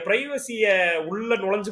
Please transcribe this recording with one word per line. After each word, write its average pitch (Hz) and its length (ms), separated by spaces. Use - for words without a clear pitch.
பிரைவசியை 214 920
உள்ள 208 400
நுழைஞ்சு 196 360